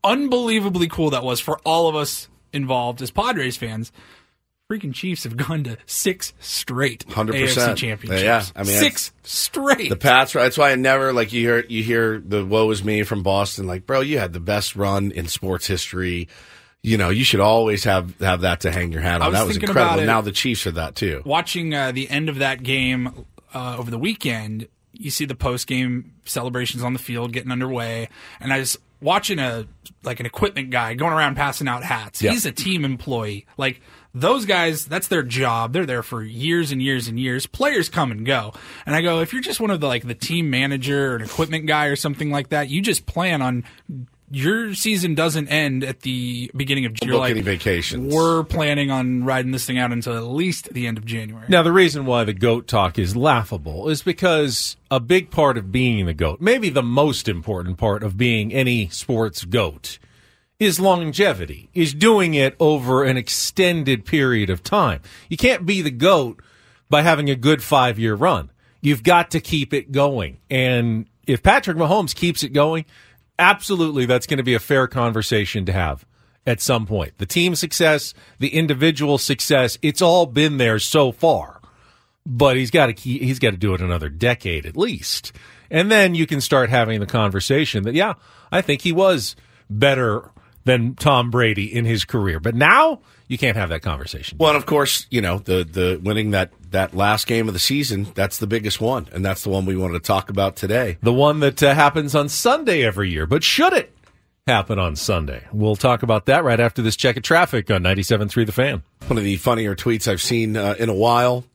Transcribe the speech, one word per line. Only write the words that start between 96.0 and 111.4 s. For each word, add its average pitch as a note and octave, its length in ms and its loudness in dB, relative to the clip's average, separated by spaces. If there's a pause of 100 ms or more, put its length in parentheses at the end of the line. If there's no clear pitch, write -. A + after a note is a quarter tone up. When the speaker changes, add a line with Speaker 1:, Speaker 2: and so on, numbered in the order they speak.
Speaker 2:
winning G#2+ 300 -2
that, F#2 180 0 (200)
that F#2+ 240 0
last G2+ 320 0
game A2+ 220 0
of G2+ 60 -6
the F2 60 -4
season, A#2+ 540 -2
that's G2 240 -2
the G#2+ 80 -4
biggest G#2 340 -2
one, A2 320 -2
and F#2 120 -4
that's F#2+ 180 -4
the - 80 -6
one F#2+ 160 0
we F#2+ 100 -2
wanted F#2 180 -2
to E2+ 120 -6
talk F#2+ 240 0
about G2 260 0
today. G#2 460 -2
Speaker 3:
The A#2 100 4
one D3 280 4
that, C#3 220 2
uh, C#3 120 6
happens D3 400 4
on D3 140 2
Sunday A#3+ 540 2
every G2+ 280 0
year, D#2 160 -2
but C#3 160 0
should F4 300 4
it - 220 0 (520)
happen G#2+ 320 0
on E2+ 180 -2
Sunday? D2+ 560 -4
We'll G#2+ 240 2
talk B2 260 2
about A2 240 2
that D3+ 180 4
right A#2 160 4
after A#2 220 2
this A2 140 0
check B2 200 2
of A#2+ 60 -8
traffic D#3+ 480 2
on F#2+ 120 2
ninety-seven G2+ 460 2
three A#2 160 2
The G#2+ 80 -2
Fan. B2+ 300 0 (240)
Speaker 2:
One C3 120 0
of G#2 60 0
the G2 120 0
funnier A2 400 0
tweets A2+ 320 0
I've F#2+ 140 0
seen, A2+ 340 0
uh, G2+ 220 0
in A2+ 100 0
a A2 60 0
while. A#2+ 500 4 (100)